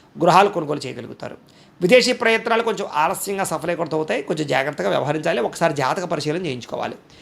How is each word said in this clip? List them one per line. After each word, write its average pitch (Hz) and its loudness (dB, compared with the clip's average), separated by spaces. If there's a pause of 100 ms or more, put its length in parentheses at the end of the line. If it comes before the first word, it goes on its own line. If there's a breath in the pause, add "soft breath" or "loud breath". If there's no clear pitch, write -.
(200 soft breath)
గృహాలు 175 8
కొనుగోలు 151 -4
చేయగలుగుతారు. 123 -12 (460 soft breath)
విదేశీ 240 6
ప్రయత్నాలు 226 2
కొంచెం 220 -4
ఆలస్యంగా 190 0
సఫలీకృతం 160 -2
అవుతాయి. 202 -2
కొంచెం 156 -2
జాగ్రత్తగా 139 -2
వ్యవహరించాలి. 156 0
ఒకసారి 165 0
జాతక 143 -2
పరిశీలన 170 -4
చేయించుకోవాలి. 120 -6 (280 loud breath)